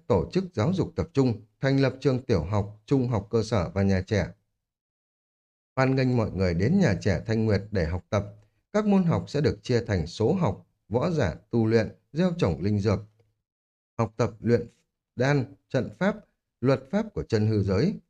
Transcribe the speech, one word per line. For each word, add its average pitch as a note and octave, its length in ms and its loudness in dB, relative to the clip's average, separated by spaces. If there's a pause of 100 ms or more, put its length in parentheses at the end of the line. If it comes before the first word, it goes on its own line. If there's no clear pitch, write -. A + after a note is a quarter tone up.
tổ F2+ 240 2
chức C3 120 0 (100)
giáo A#2+ 200 0
dục F#3 220 -2
tập - 180 -4
trung, B2 280 0 (200)
thành C3+ 180 2
lập C3+ 200 2
trường B2+ 260 0
tiểu F#2 180 0
học, G#2+ 420 -4
trung C3+ 220 2
học A2 240 -2
cơ A2+ 120 2
sở F#2 300 -2
và G2 100 2
nhà F#2+ 240 2
trẻ. F#2+ 200 0 (1500)
Hoan C3 200 2
nghênh B2+ 220 2
mọi A2 140 0
người F2+ 220 0
đến A2+ 260 2
nhà B2 220 4
trẻ F#2 240 0
Thanh A2 200 0
Nguyệt G2+ 160 2 (100)
để F2+ 140 0
học F2 240 -4
tập. G#2 160 -2 (480)
Các G#3+ 120 0
môn G3 180 4
học E3 240 0
sẽ C#3 140 -2
được A#2+ 220 0
chia A#2 220 0
thành F2 220 -2
số A2+ 260 0
học, D3+ 340 -2 (220)
võ B2+ 220 -2
giả, C3 240 0 (140)
tu A#2 160 2
luyện, A2 240 2 (240)
gieo F3+ 240 0
trồng F2+ 240 0
linh G#2 180 0
dược. G2 200 0 (1000)
Học A2+ 200 -2
tập A#2 220 0
luyện A2+ 280 0 (480)
đan, C3+ 300 0 (240)
trận B2 200 -2 (100)
pháp, G#3 160 0 (460)
luật B2+ 300 0
pháp G#3+ 220 -4
của - 100 -6
chân A2 240 0
hư G#2+ 160 2
giới, G2+ 300 0 (160)